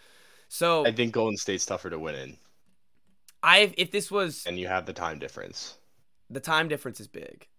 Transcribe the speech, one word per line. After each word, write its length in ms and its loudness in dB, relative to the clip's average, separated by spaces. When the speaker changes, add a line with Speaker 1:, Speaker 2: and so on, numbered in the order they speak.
Speaker 1:
So 380 2
Speaker 2:
I 60 4
think 200 2
Golden 240 2
State's 300 -2
tougher 240 -6
to 80 -4
win 160 -6
in. 220 -10
Speaker 1:
I, 340 8
if 160 0
this 180 -2
was 360 -2
Speaker 2:
And 120 -4
you 80 -4
have 200 0
the 60 -8
time 280 -6
difference. 560 -12
Speaker 1:
The 100 -8
time 260 2
difference 320 -6
is 80 -14
big. 400 -16